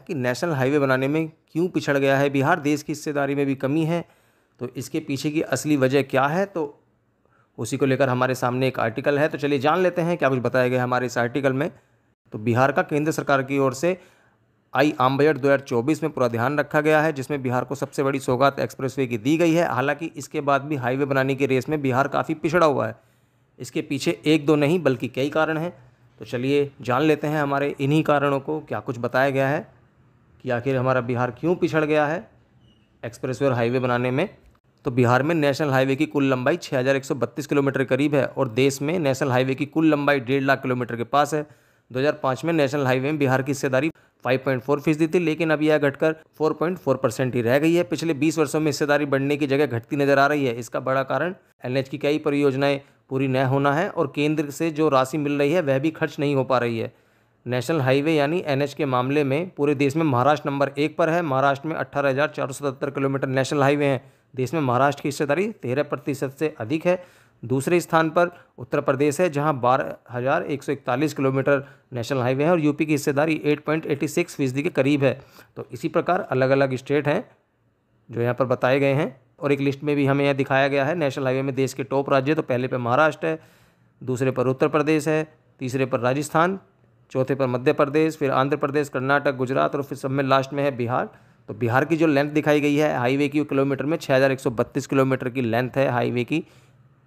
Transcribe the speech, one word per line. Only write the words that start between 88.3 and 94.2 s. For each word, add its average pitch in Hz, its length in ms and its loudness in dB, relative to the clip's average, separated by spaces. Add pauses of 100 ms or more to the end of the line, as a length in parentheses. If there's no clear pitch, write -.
आंध्र 139 260 0
प्रदेश, 143 320 -2
कर्नाटक, 139 460 0
गुजरात 135 400 -2
और 143 80 -4
फिर 139 140 -10
सब 135 140 -6
में 139 140 0
लास्ट 135 280 2
में 143 100 -2
है 139 140 -2
बिहार। 127 360 -4 (360)
तो - 60 -10
बिहार 120 300 2
की 160 120 0
जो 160 100 4
लेंथ 147 240 2
दिखाई 151 300 2
गई 147 140 2
है 151 220 2
हाईवे 135 300 2
की 147 180 0
किलोमीटर 135 400 0
में, 160 120 -2
छः 143 180 0
हज़ार 135 160 4